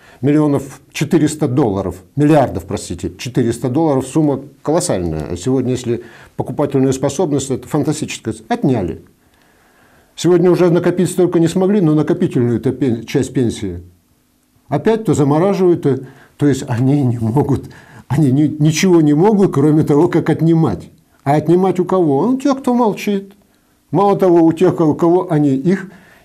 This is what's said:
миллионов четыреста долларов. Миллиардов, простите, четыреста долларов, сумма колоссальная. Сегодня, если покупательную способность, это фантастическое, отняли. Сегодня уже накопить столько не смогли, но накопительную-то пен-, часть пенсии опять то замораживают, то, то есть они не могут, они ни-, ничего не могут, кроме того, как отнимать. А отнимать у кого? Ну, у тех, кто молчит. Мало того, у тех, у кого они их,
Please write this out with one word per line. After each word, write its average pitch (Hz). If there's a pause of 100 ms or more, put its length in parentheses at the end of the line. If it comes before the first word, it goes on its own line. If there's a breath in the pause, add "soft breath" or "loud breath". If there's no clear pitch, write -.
(220 loud breath)
миллионов 143 (100)
четыреста 151
долларов. 98 (200)
Миллиардов, 139
простите, 92
четыреста 123
долларов, 135
сумма 147 (200)
колоссальная. 87
Сегодня, 131
если 120 (320 loud breath)
покупательную 135
способность, 139
это 127
фантастическое, 147 (140)
отняли. 127 (1120 soft breath)
Сегодня 175
уже 170
накопить 175
столько 180
не 165
смогли, 190
но 151
накопительную-то 135
пен-, 127
часть -
пенсии 101 (880)
опять 214
то 151
замораживают, 170
то, 131 (380 loud breath)
то 143
есть 139
они 131
не 120
могут, 120 (380 loud breath)
они 139
ни-, 143
ничего 160
не 147
могут, 196
кроме 151
того, 151
как 165
отнимать. 156 (340 soft breath)
А 143
отнимать 175
у 180
кого? 160
Ну, 254
у 262
тех, 269
кто 254
молчит. 208 (580 soft breath)
Мало 196
того, 175
у 160
тех, 175
у 151
кого 175
они 147
их, 180 (340 loud breath)